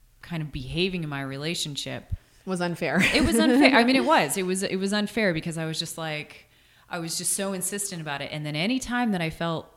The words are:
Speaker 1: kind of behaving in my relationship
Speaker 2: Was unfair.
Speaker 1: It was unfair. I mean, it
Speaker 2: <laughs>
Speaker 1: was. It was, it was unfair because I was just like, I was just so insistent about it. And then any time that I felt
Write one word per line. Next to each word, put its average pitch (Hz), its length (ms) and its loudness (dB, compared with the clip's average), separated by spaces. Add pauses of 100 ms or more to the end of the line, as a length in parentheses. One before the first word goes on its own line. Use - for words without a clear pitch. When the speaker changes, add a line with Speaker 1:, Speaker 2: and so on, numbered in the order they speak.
(220)
Speaker 1:
kind 165 200 -6
of 147 100 -6
behaving 160 520 -2
in 151 60 -6
my 139 120 -6
relationship 139 960 -6 (300)
Speaker 2:
Was 185 160 -2
unfair. 170 380 0 (140)
Speaker 1:
It 294 120 4
was 233 120 4
unfair. 254 380 6
I 233 80 8
mean, 254 120 4
it 254 100 2
Speaker 2:
<laughs> - 0 -
Speaker 1:
was. 233 320 4
It 190 60 0
was, 185 200 0
it - 140 -2
was 196 160 0
unfair 208 400 0
because 160 240 -4
I 165 80 -4
was 160 140 -4
just - 180 -8
like, 151 520 -8 (400)
I 175 100 -6
was 165 180 -4
just - 160 -2
so 196 200 -2
insistent 185 480 -6
about 143 200 -6
it. 139 100 -6
And 151 140 -6
then 147 100 -4
any 220 240 0
time 240 320 0
that 180 100 0
I 160 80 0
felt 165 480 -4